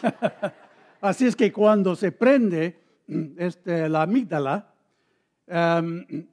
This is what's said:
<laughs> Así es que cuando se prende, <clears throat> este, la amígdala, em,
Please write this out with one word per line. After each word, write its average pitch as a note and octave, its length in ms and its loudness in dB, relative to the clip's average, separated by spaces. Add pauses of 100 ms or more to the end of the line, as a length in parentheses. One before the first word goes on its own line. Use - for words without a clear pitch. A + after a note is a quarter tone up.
(260)
<laughs> - 760 -10
Así G3+ 240 0
es A#3+ 100 2
que G#3+ 160 2
cuando G3+ 440 2
se F3 160 -2
prende, G3+ 680 2 (280)
<clears throat> D#3+ 300 -8
este, E3+ 520 -4
la D#3 140 2
amígdala, F3 680 -2 (760)
em, E3+ 840 -2